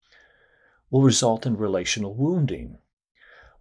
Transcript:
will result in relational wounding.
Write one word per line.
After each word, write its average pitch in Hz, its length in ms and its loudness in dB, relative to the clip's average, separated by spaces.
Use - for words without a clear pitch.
will 135 140 4
result 117 420 2
in 117 120 -2
relational 98 580 -4
wounding. 123 640 -2